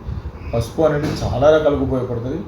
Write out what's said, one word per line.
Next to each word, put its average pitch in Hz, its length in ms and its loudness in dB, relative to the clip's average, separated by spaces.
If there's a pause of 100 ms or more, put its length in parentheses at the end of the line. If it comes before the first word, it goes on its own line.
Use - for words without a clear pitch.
(540)
పసుపు 117 280 -2
అనేది 147 260 2
చాలా 123 420 2
రకాలకు 147 340 4
ఉపయోగపడుతుంది. 127 640 -4